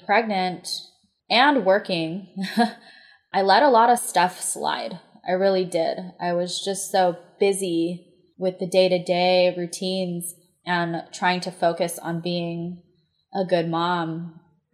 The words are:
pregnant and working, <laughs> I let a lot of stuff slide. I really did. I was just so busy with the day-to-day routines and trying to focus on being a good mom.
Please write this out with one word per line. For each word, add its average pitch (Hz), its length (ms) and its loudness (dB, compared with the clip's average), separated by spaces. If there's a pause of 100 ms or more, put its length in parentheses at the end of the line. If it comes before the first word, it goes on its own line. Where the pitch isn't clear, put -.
pregnant 196 640 -2 (600)
and 254 360 4
working, 190 600 0 (560)
<laughs> - 500 -20
I 196 100 0
let 196 200 6
a 294 80 6
lot 233 200 6
of 240 100 4
stuff 180 400 0
slide. 147 580 -6 (280)
I 180 60 -2
really 185 320 2
did. 170 340 -2 (220)
I 175 120 -2
was 175 320 -4
just 196 260 -6
so 180 280 2 (200)
busy 180 680 0 (320)
with 185 200 -4
the 190 80 -4
day-to-day 180 920 2
routines 180 800 -6 (320)
and 170 460 -4
trying 180 280 -2
to 180 100 -6
focus 170 480 -2
on 165 240 -6
being 170 600 -6 (520)
a 190 100 -2
good 175 240 0
mom. 165 720 -2 (340)